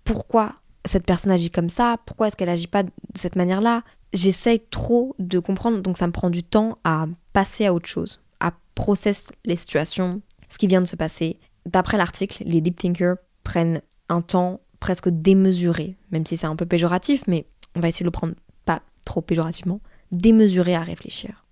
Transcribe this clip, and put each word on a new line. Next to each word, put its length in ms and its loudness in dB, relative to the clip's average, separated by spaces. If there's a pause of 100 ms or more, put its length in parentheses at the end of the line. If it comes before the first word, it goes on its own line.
pourquoi 500 0 (300)
cette 200 2
personne 280 2
agit 180 2
comme 180 0
ça, 280 0 (100)
pourquoi 220 -2
est-ce 80 -4
qu'elle 120 -2
agit 200 -2
pas 160 0
de 60 -8 (260)
cette 180 -4
manière-là. 480 2 (320)
J'essaye 460 2 (100)
trop 480 0
de 220 -2
comprendre, 400 -2
donc 180 -4
ça 80 2
me 60 -2
prend 180 -2
du 140 -2
temps 400 0
à 220 0 (260)
passer 340 0
à 80 4
autre 140 -4
chose, 340 -8 (160)
à 140 -2 (240)
process 540 0 (140)
les 120 -2
situations, 680 -4 (260)
ce 80 -6
qui 120 2
vient 120 6
de 60 2
se 80 -8
passer. 460 -4 (260)
D'après 300 0
l'article, 500 -2
les 140 2
deep 200 -2
thinkers 360 0 (260)
prennent 400 0 (260)
un 140 0
temps 380 0 (180)
presque 300 -2
démesuré, 880 2 (160)
même 120 -2
si 120 -4
c'est 100 -4
un 80 -4
peu 120 -4
péjoratif, 600 0
mais 200 0 (280)
on 60 -2
va 80 2
essayer 160 -2
de 40 0
le 40 0
prendre 220 -6 (300)
pas 180 -2 (220)
trop 160 -4
péjorativement, 600 -4 (320)
démesuré 640 6
à 40 -2
réfléchir. 720 -12